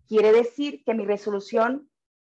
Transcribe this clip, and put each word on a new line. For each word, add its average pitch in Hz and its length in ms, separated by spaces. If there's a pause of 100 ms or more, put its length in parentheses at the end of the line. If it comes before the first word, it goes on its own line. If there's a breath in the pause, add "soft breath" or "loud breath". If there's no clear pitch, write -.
quiere 214 260
decir 240 520
que 226 100
mi 220 100
resolución, 208 840 (300)